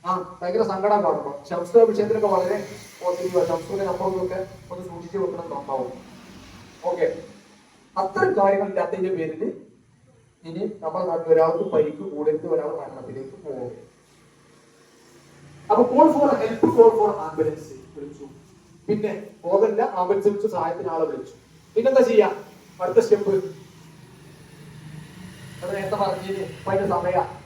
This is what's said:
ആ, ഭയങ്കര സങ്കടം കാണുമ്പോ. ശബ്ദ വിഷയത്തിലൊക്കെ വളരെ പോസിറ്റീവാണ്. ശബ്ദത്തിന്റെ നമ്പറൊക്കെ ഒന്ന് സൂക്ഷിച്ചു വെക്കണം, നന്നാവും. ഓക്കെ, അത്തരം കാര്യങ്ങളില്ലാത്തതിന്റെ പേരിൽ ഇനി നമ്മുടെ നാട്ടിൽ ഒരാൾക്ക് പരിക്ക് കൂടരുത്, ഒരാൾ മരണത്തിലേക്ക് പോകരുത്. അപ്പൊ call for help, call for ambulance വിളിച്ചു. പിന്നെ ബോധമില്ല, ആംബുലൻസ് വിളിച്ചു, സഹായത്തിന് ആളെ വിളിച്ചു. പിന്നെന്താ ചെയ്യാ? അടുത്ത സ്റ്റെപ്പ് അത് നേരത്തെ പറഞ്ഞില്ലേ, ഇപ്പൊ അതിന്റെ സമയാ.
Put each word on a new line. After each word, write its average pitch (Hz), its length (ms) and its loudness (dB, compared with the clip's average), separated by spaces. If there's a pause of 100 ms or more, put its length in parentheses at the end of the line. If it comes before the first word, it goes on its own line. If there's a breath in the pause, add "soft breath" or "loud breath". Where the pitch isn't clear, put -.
ആ, - 20 -6 (320)
ഭയങ്കര 185 320 -2
സങ്കടം 202 360 2
കാണുമ്പോ. 143 260 -4 (160)
ശബ്ദ 175 400 6
വിഷയത്തിലൊക്കെ 208 460 2
വളരെ 185 220 0 (440)
പോസിറ്റീവാണ്. 180 500 0
ശബ്ദത്തിന്റെ 196 380 -4
നമ്പറൊക്കെ 180 500 -4 (300)
ഒന്ന് 180 180 -12
സൂക്ഷിച്ചു 170 360 -10
വെക്കണം, 170 300 -6
നന്നാവും. 135 380 -6 (960)
ഓക്കെ, 170 180 0 (920)
അത്തരം 190 380 0
കാര്യങ്ങളില്ലാത്തതിന്റെ 196 800 0
പേരിൽ 156 240 -4 (1040)
ഇനി 175 140 -6 (180)
നമ്മുടെ 180 280 -4
നാട്ടിൽ 165 260 -2
ഒരാൾക്ക് 160 300 4 (100)
പരിക്ക് 147 300 0 (100)
കൂടരുത്, 151 400 -2
ഒരാൾ 147 240 -2
മരണത്തിലേക്ക് 131 680 -14
പോകരുത്. 127 380 -10 (1900)
അപ്പൊ 220 120 6 (100)
call 311 220 8
for 285 120 4 (140)
help, 226 240 0 (100)
call 226 220 10
for 208 100 4 (200)
ambulance 156 420 -4 (260)
വിളിച്ചു. 143 320 -16 (600)
പിന്നെ 208 240 0 (320)
ബോധമില്ല, 196 380 4 (180)
ആംബുലൻസ് 196 300 0
വിളിച്ചു, - 240 -2
സഹായത്തിന് 170 400 -4
ആളെ 160 160 0
വിളിച്ചു. 131 240 -12 (420)
പിന്നെന്താ 262 340 4
ചെയ്യാ? 208 180 6 (520)
അടുത്ത 180 260 4
സ്റ്റെപ്പ് 202 280 2 (2250)
അത് 180 140 -8
നേരത്തെ 196 260 -4
പറഞ്ഞില്ലേ, 190 420 -4 (140)
ഇപ്പൊ 190 140 -8
അതിന്റെ 196 220 0
സമയാ. 180 300 0 (220)